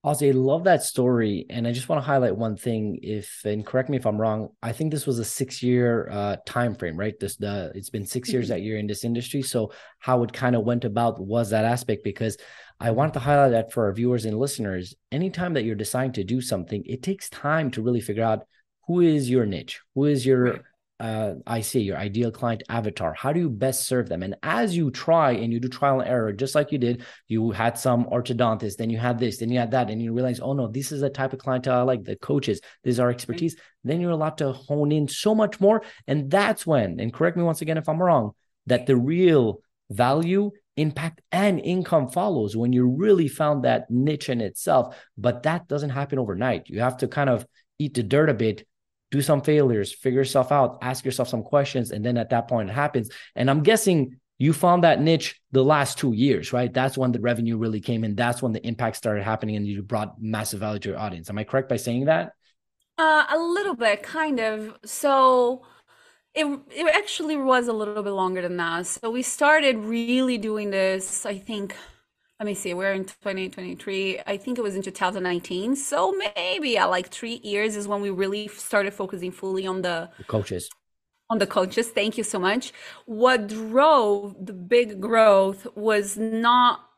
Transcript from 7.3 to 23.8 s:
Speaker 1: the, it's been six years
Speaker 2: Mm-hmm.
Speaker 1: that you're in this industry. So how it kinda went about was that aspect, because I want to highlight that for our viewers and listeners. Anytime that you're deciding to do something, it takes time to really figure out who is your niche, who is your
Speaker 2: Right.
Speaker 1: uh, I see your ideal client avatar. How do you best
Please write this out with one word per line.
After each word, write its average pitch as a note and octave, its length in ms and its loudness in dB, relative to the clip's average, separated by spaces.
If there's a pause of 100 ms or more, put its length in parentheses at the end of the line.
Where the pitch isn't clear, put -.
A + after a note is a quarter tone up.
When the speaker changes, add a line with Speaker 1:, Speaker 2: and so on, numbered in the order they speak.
Speaker 1:
the, G2+ 100 -6 (240)
it's - 180 -14
been G2+ 100 -6 (100)
six B2 160 -4
years A#2+ 140 0
Speaker 2:
Mm-hmm. A#2+ 80 -4
Speaker 1:
that F#2 120 -4
you're A2 180 -4
in G#2 80 -4
this - 180 -8
industry. A#2+ 320 -4 (120)
So B2 60 0 (480)
how B2 160 2
it A2+ 80 -4 (100)
kinda B2 180 2 (120)
went A#2+ 200 -2
about A#2 220 0 (200)
was A#2 160 0
that G#2+ 160 2 (100)
aspect, A#2 260 -4 (100)
because A2 260 -4 (500)
I A#2 120 2
want D3 160 2
to C3 120 -4
highlight C#3 300 6
that A2+ 160 0
for A2+ 120 2
our G2 160 0
viewers A#2+ 240 2
and G#2+ 200 -2
listeners. F#2+ 400 -4 (340)
Anytime F3+ 360 -2
that A#2+ 100 0
you're G#2+ 200 -4
deciding B2+ 340 -2
to F#2 60 -4 (100)
do B2+ 40 0 (120)
something, G2 340 -4
it - 160 -10
takes - 280 -6
time D3 420 -2
to A2 100 -6
really A#2 280 0
figure A2+ 220 0
out G#2+ 80 0 (460)
who F3 140 0 (160)
is C3 180 0
your B2 120 4 (100)
niche, - 200 -10 (200)
who C3+ 80 2 (100)
is C3+ 60 2 (100)
your B2+ 140 6
Speaker 2:
Right. A#2+ 180 0 (460)
Speaker 1:
uh, A2 260 -4 (240)
I - 20 -2 (100)
see B2 200 0
your E2+ 80 -4 (100)
ideal A2+ 320 0
client A#2 240 -2 (140)
avatar. G2 340 -2 (120)
How C#3 120 0
do F3 40 2
you E3 100 0 (160)
best C3 140 0 (120)